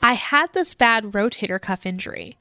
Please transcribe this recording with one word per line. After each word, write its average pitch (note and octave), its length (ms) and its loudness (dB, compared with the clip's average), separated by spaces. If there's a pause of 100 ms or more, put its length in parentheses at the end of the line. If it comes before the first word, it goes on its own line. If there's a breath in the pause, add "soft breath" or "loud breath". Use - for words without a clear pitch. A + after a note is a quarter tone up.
'I A#3+ 120 4
had D4 380 0
this F4+ 220 -2
bad A3+ 380 2
rotator G3+ 460 -2
cuff F#3+ 280 -6
injury, - 540 -8